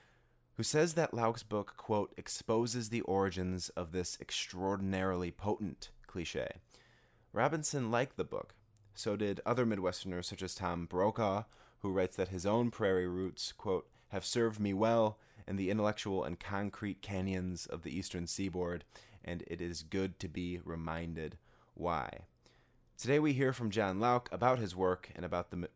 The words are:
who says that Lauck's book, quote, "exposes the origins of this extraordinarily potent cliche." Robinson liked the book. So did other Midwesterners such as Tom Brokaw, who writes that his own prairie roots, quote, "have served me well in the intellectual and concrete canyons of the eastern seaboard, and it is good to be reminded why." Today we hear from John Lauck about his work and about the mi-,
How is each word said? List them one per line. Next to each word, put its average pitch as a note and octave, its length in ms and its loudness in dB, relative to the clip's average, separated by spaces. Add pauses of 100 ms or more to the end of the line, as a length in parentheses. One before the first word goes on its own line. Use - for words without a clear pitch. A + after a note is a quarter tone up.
(560)
who A#2 80 -2
says D#3 300 4
that D#3+ 180 2
Lauck's A#2 320 2
book, G#2 320 -4
quote, - 400 0
"exposes A#2 720 0
the A2+ 120 -2
origins F#2 680 2
of F2 220 -6
this F2+ 300 -2
extraordinarily F#2+ 1120 0
potent G2+ 580 -4 (160)
cliche." - 540 -4 (720)
Robinson C#3+ 560 0
liked B2 260 2
the - 80 -2
book. - 300 -6 (400)
So G#2 220 -2
did G2+ 280 0
other A#2+ 220 4
Midwesterners F#2 600 0
such F#2+ 180 -6
as F2+ 100 -4
Tom F2 320 -2
Brokaw, G2+ 600 2 (340)
who G2 120 -2
writes F#2 240 2
that F#2 140 0
his F#2 160 -4
own A#2 260 4
prairie F#2+ 360 4
roots, F2+ 440 -2
quote, - 380 -2 (200)
"have F#2+ 140 -4
served A#2 340 2
me G#2 160 2
well A2 460 4 (260)
in G2 120 -2
the F#2+ 120 2
intellectual G#2 540 2
and D#2+ 160 -4
concrete G2+ 640 -4
canyons F#2 640 -2
of E2+ 160 -8
the - 100 -8
eastern F2 340 -4
seaboard, F2 600 -2 (360)
and F2 260 -6
it E2 120 -6
is E2+ 240 -6
good F#2+ 360 -2
to F2 100 -6
be F2 340 -4
reminded E2 760 -6 (360)
why." D#2+ 480 -2 (760)
Today C#3 240 2
we D3+ 140 4
hear C3 180 2
from A#2+ 200 -2
John G2 280 2
Lauck B2 320 2
about A#2+ 280 4
his F#2+ 160 -4
work F#2 400 0
and F2 100 -8
about F2 240 -2
the F2+ 80 -8
mi-, E2+ 180 -4